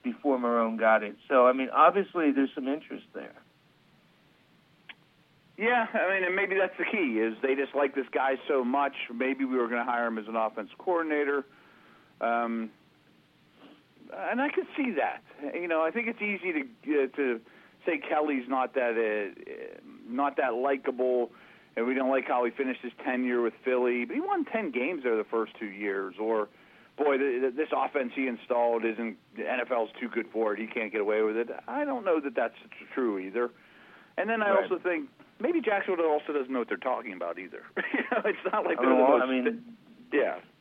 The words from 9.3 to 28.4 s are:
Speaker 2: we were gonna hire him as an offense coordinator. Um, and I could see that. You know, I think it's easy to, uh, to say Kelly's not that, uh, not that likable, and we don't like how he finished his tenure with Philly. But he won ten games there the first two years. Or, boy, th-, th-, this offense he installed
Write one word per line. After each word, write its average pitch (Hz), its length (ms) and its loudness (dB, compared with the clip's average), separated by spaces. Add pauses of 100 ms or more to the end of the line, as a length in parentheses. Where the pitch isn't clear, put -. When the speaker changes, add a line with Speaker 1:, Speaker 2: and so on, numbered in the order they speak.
Speaker 2:
we 131 140 0
were 120 100 2
gonna 120 160 -2
hire 120 220 0
him 113 100 -2
as 107 100 -6
an 113 100 -6
offense 110 420 -2
coordinator. 147 640 0 (800)
Um, 113 480 0 (1400)
and 196 300 -2
I 285 80 2
could 339 260 -2
see 262 180 -2
that. 127 280 0 (340)
You 175 140 -4
know, 160 160 2
I 160 60 2
think 226 180 -4
it's 233 140 -6
easy 180 420 -2 (200)
to, 143 200 2
uh, - 20 0 (100)
to 123 240 0 (440)
say 165 140 0
Kelly's 147 500 -2
not 127 260 0
that, 120 220 2
uh, 104 840 -4 (280)
not 139 300 -2
that 127 160 0
likable, 127 760 0 (460)
and 117 100 0
we 127 60 0
don't 131 180 2
like 135 160 2
how 127 180 2
he 117 60 2
finished 131 300 -4
his 120 120 -10 (120)
tenure 123 380 0
with 113 200 0
Philly. 123 440 2
But 160 80 -8
he 277 60 0
won 381 260 0
ten 214 240 -2
games 135 340 -4
there 117 120 2
the 107 80 0
first 110 360 -2
two 113 80 -6
years. 98 500 -4
Or, 110 300 0 (480)
boy, 143 220 4
th-, 131 240 2
th-, 131 120 0
this 147 220 -2
offense 131 380 -2
he 135 140 -2
installed 117 580 0